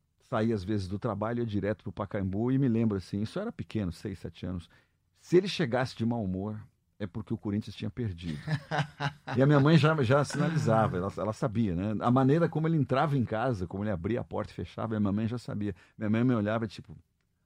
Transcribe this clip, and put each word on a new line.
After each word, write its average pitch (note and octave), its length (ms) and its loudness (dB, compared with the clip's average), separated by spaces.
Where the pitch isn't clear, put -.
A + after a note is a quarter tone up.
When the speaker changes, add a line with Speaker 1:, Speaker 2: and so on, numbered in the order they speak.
Speaker 1:
saía A2+ 240 2
às G2+ 100 -2
vezes G2 240 -2
do G2 120 -6
trabalho, A2+ 400 -2
ia A#2+ 60 0
direto G#2 380 -2
pro G2+ 80 -8
Pacaembu G2+ 600 -2
e C3+ 80 2
me C#3 80 4
lembro A2+ 300 2
assim, G2+ 240 -4
isso A2 180 -4
eu G3+ 40 -4
era A#3 80 -6
pequeno, F#2+ 400 -4
seis, G2 280 -10
sete - 260 -12
anos. F#2 240 -8
Se - 180 0
ele F#3+ 100 4
chegasse B2+ 480 -2
de A#2 100 -2
mau A#2 180 0
humor, G2 360 -4
é G#2 80 -4
porque - 260 -8
o A2 40 -4
Corinthians G#2 380 -4
tinha A2+ 140 -6
perdido. F2 520 -6
Speaker 2:
<laughs> - 60 -12
Speaker 1:
E B2 40 4
a C3+ 40 8
minha D3 140 6
mãe D3+ 180 6
já, D3+ 260 6
já C3+ 200 4
sinalizava, A#2 760 2
ela, F#2+ 200 -2
ela G2+ 160 -2
sabia, G#2+ 420 0
né? G#2 240 0
A A2+ 100 2
maneira C3+ 400 4
como D#3+ 180 -2
ele E3 100 2
entrava C#3+ 400 2
em B2+ 60 2
casa, G#2+ 440 -2
como G2 160 -6
ele G#2+ 80 -2
abria G2+ 300 -2
a - 20 -8
porta G#2 280 -6
e - 40 -20
fechava, A2 400 -6
a G#2+ 40 0
minha G2+ 120 2
mãe G#2+ 160 0
já A#2+ 100 -4
sabia. G#2 380 -4
Minha A2 120 -4
mãe A2+ 140 4
me B2+ 100 4
olhava, A2 320 0
tipo, - 320 -14